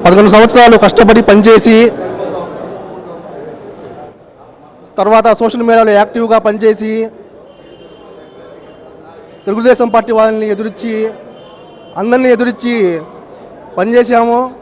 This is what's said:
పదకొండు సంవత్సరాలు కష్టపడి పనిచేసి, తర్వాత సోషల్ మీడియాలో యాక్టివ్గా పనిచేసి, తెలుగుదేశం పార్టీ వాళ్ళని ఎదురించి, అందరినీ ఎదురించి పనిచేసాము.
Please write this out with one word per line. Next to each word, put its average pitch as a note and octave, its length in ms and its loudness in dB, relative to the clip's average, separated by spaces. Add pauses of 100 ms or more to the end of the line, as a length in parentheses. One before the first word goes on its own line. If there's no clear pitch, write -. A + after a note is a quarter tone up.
పదకొండు F#3+ 300 4
సంవత్సరాలు A#3 500 6
కష్టపడి A3 460 4
పనిచేసి, A3 480 4 (3250)
తర్వాత G#3+ 280 2 (120)
సోషల్ A#3 280 -4
మీడియాలో A3+ 300 2
యాక్టివ్గా A3 480 -2
పనిచేసి, A3 480 -2 (2500)
తెలుగుదేశం A#3 500 0
పార్టీ A3+ 220 -2
వాళ్ళని A3 360 -2
ఎదురించి, A3 400 -10 (1080)
అందరినీ B3+ 340 0
ఎదురించి A#3+ 400 -4 (1040)
పనిచేసాము. A#3 600 -2 (220)